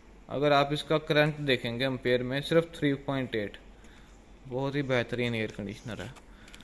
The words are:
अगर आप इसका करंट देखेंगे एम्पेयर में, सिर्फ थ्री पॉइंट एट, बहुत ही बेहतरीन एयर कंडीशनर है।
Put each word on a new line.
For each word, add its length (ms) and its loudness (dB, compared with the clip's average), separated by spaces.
अगर 240 2
आप 200 6
इसका 260 0
करंट 420 2
देखेंगे 440 0
एम्पेयर 380 2
में, 180 -2
सिर्फ 340 2
थ्री 180 2
पॉइंट 300 -4
एट, 220 -4
बहुत 280 -4
ही 80 0
बेहतरीन 520 0
एयर 160 -2
कंडीशनर 500 -8
है। 120 -10